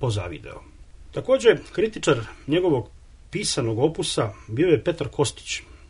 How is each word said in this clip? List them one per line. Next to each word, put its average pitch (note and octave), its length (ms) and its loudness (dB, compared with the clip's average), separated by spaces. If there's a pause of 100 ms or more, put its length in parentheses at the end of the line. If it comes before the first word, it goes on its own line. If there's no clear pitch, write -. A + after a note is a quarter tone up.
pozavideo. F#2 600 -6 (500)
Takođe, A#3+ 440 4 (160)
kritičar F3+ 460 0 (280)
njegovog D3+ 440 0 (400)
pisanog A#2 480 -2
opusa D3+ 540 -2 (160)
bio C#3 200 0
je C3+ 160 4
Petar D#3+ 240 -4
Kostić. - 520 -4 (300)